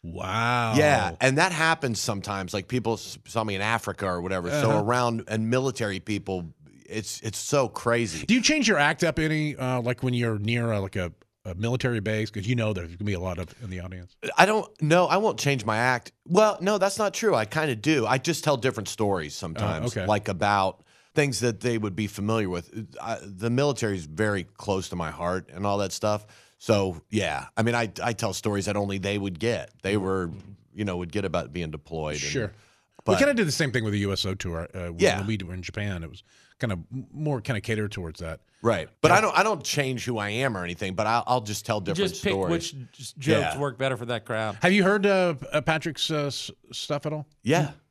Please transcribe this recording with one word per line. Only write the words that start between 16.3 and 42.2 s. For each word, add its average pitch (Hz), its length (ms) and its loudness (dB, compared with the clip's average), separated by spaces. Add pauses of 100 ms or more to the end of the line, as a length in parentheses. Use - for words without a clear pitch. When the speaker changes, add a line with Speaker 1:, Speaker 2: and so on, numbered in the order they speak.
Speaker 2:
no, 202 180 2
that's 196 200 0
not 208 140 0
true. 202 220 2
I 110 100 4
kinda 151 300 -2
do. 117 320 2
I 127 120 4
just 165 260 -2
tell 147 120 4
different 113 320 -2
stories 92 460 0
sometimes, 85 640 -4
Speaker 1:
Oh, 104 40 -2
okay. 92 60 -2
Speaker 2:
like, 107 220 2
about 98 540 2 (320)
things 139 260 2
that 117 200 0
they 120 160 0
would 104 200 -2
be 107 100 -2
familiar 104 420 0
with. 87 220 -6 (320)
I, 110 200 -6
the 101 280 -4
military 123 460 0
is 82 100 -8
very 95 380 0
close 95 460 -4
to 92 60 -8
my 80 140 -4
heart 87 420 -4
and 92 140 -6
all 101 120 0
that 98 140 -2
stuff. 104 320 -2 (360)
So, 95 400 2 (100)
yeah. 82 360 -2 (100)
I 113 60 2
mean, 117 140 2
I, 113 160 0 (100)
I 117 120 0
tell 101 180 -4
stories 101 340 -2
that 101 100 -2
only 98 220 -2
they 98 180 -2
would 98 220 -4
get. 107 320 -2 (120)
They 101 140 0
were, 95 340 0 (440)
you 101 100 -4
know, 92 120 -2
would 90 160 -6
get 101 120 -2
about 82 280 -2
being 82 180 -6
deployed. 76 440 -6
And, 73 80 -4
Speaker 1:
Sure. 76 300 -4 (520)
Speaker 2:
but 110 80 4
Speaker 1:
We - 60 6
kinda 285 160 4
did 226 120 2
the 143 60 0
same 143 200 0
thing 117 120 0
with 107 80 0
the 104 80 2
U 98 120 2
S 95 140 -2
O 95 80 -2
tour, 82 400 -6
uh, 90 140 -6
when 85 100 -10
Speaker 2:
Yeah. 101 260 4
Speaker 1:
we 107 140 -2
were 90 160 -8
in 90 80 -8
Japan. 101 400 -6
It 78 80 -10
was - 140 -20 (360)
kinda 98 160 -2 (160)
m-, 127 200 -8
more 143 280 -2
kinda 107 200 -4
catered 107 320 -2
towards 82 280 -8
that. 80 200 -8 (200)
Speaker 2:
Right. 98 280 0 (140)
But 160 100 8
Speaker 1:
Yeah. 190 60 8
Speaker 2:
I - 20 8
don't, 196 180 2
I 185 60 6
don't 208 180 0
change 131 420 -2
who 120 140 -2
I 101 120 -2
am 120 260 0
or 90 80 -4
anything, 90 300 -4
but 104 120 0
I'll, 113 220 2
I'll 127 140 4
just 104 220 -6
tell 110 140 0
Speaker 3:
You 98 80 -6
Speaker 2:
different 175 240 0
Speaker 3:
just - 140 -10